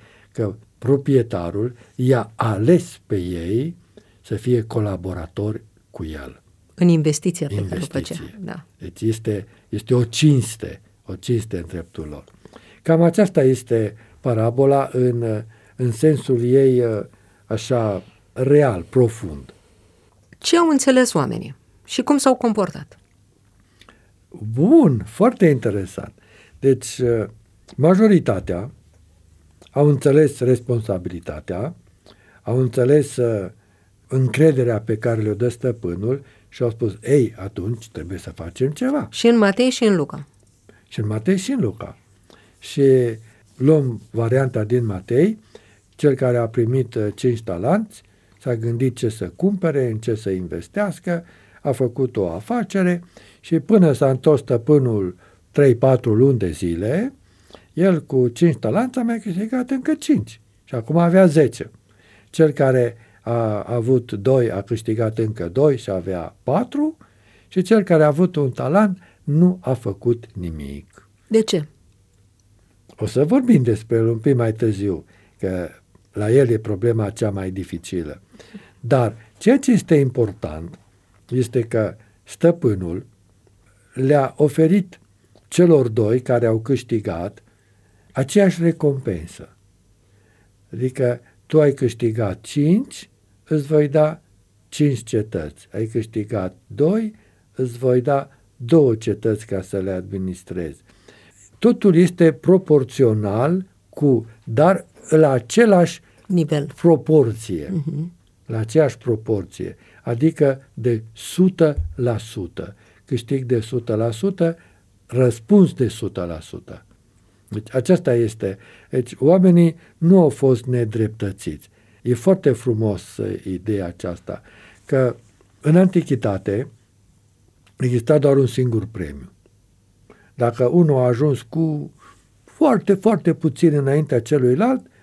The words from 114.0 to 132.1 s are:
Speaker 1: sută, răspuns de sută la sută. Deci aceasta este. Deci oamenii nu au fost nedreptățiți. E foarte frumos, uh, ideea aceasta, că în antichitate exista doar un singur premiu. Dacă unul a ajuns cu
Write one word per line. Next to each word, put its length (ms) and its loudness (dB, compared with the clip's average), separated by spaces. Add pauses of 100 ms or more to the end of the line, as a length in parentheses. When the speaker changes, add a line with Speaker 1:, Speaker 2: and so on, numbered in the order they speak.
Speaker 1:
sută, 460 -4 (500)
răspuns 640 4
de 160 -2
sută 360 -6
la 160 -8
sută. 440 -18 (640)
Deci 260 -10
aceasta 400 2
este. 440 -2 (320)
Deci 280 -4
oamenii 580 4 (220)
nu 220 6
au 80 6
fost 360 0
nedreptățiți. 1080 -4 (320)
E 120 -2
foarte 380 2
frumos, 640 -4
uh, 280 -8
ideea 420 -6
aceasta, 560 -12 (420)
că 320 0 (440)
în 160 4
antichitate 920 0 (1080)
exista 400 2
doar 180 4
un 100 4
singur 400 -2
premiu. 460 -12 (1040)
Dacă 300 0
unul 340 4
a 80 2
ajuns 360 0
cu 500 -6 (520)